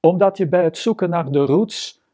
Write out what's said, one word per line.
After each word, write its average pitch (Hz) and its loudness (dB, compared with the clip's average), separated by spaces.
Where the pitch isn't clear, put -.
Omdat 185 4
je 185 -2
bij 175 0
het 160 -2
zoeken 208 -2
naar 165 -4
de 143 2
roots - -2